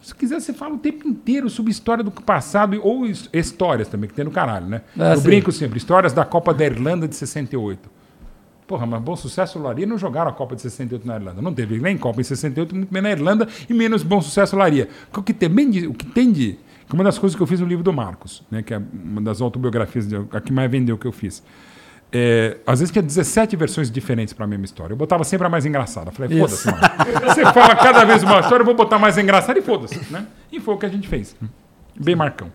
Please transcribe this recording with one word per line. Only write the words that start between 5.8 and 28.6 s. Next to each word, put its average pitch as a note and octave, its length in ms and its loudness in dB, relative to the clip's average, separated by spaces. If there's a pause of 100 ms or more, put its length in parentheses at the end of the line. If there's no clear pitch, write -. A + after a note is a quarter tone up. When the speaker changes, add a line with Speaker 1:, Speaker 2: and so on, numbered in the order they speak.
Speaker 1:
da C#3+ 120 2
Copa E3+ 300 0
da D3+ 100 2
Irlanda D3 440 -2
de - 80 -10
sessenta C#3 400 -8
e - 20 -2
oito. G2+ 320 -8 (760)
Porra, A#2+ 180 -6
mas A#2 140 -6
Bom D3+ 160 -6
Sucesso F3 420 -6
e - 20 -10
Olaria C#3 260 -6
não A3+ 120 -4
jogaram E3 320 -4
a - 20 -12
Copa A#2+ 220 -8
de F2+ 80 -14
sessenta B2 300 -10
e B2 40 -8
oito A2 100 -10
na A#2 100 -8
Irlanda. F#2+ 260 -10
Não E3+ 120 -6
teve A2 260 -4
nem F3+ 160 -2
Copa A#2+ 240 -4
em B2 40 -2
sessenta C#3 360 -6
e - 0 -
oito, E3+ 160 -6
muito F#3+ 160 -6
menos F#3+ 160 -2
na G3+ 80 -2
Irlanda, G#3 320 0 (200)
e A#3+ 60 -2
menos A3+ 300 0
Bom F#3+ 160 2
Sucesso G3 340 0
e - 20 0
Olaria. D#3+ 320 4 (180)
Porque - 140 -8
o - 20 -8
que G#3+ 100 -2
tem F3 160 0
bem C4 200 4
de, F#3 200 0
o B2 60 -6
que - 120 -12
tem B3 240 2
de, B2+ 280 0 (280)
que - 80 -6
uma F3 80 2
das G3 160 4
coisas F#3+ 160 0
que F#3 80 0
eu D#3+ 40 2
fiz F3+ 120 0
no F3+ 80 0
livro F3 160 -2
do F#3 100 2
Marcos, G2 580 -8
né, A2 120 -6
que A2+ 120 -8
é G2+ 60 -6 (120)
uma G2+ 280 -8
das G#2+ 200 -4
autobiografias A#2+ 680 -2
de, G#2 100 -6
a G#2 240 -6
que - 120 -6
mais C3 180 0
vendeu A#2+ 280 0
que - 80 -8
eu A2+ 60 -4
fiz. - 300 -10 (680)
É, A#2 520 2
às B2+ 140 2
vezes E3 140 0
tinha G#3 100 2
dezessete F#3 540 0
versões D#3 340 -2
diferentes A#2 420 -4
pra G#2+ 140 -8
mesma G2+ 180 -4
história. F2+ 280 -10
Eu A#2 40 -6
botava D#3 280 0
sempre F3+ 200 -2
a F3 60 0
mais D#3 160 0
engraçada. A#2+ 460 -4
Falei, C#3 260 -2
Speaker 2:
Isso. D#3+ 320 2
Speaker 1:
"Foda-se, - 0 -
mano. - 560 2
Você - 160 6 (100)
fala A#3 220 8
cada B3 300 8
vez G#3+ 180 6
uma F#3+ 160 6
história, A#3+ 240 6